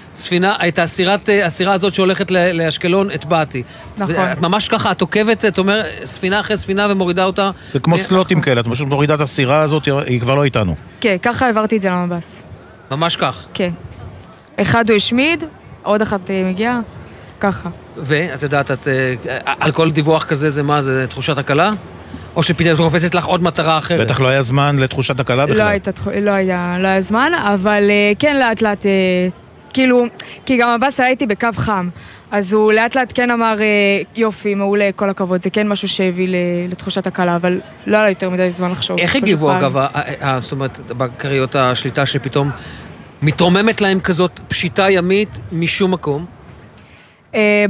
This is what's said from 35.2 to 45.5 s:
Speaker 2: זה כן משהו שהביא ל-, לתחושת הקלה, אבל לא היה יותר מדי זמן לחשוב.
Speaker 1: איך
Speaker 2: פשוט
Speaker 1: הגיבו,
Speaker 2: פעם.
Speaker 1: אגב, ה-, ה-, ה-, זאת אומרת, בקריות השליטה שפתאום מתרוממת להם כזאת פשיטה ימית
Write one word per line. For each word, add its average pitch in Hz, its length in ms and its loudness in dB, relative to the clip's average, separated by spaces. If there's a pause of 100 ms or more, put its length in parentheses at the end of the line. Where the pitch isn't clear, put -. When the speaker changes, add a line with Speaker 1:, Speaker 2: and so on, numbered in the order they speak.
Speaker 2:
זה 190 80 -4
כן 214 180 0
משהו 196 200 -2
שהביא 185 400 -2
ל-, 185 60 -2 (360)
לתחושת 185 360 -6
הקלה, 180 300 0
אבל 180 240 0 (260)
לא 208 120 2
היה 214 100 4
יותר 190 220 -2
מדי 180 200 0
זמן 180 200 -2
לחשוב. 175 280 -4
Speaker 1:
איך 175 120 0
Speaker 2:
פשוט 269 120 0
Speaker 1:
הגיבו, 165 240 2
Speaker 2:
פעם. 139 100 4
Speaker 1:
אגב, 135 200 0
ה-, 139 180 2
ה-, 143 420 -4
ה-, 123 40 -2
זאת - 120 -10
אומרת, 135 260 -6 (100)
בקריות 131 680 -2
השליטה 131 500 0
שפתאום 143 440 -2 (720)
מתרוממת 185 580 4
להם 190 200 2
כזאת 180 480 0
פשיטה 190 420 0
ימית 190 380 2 (240)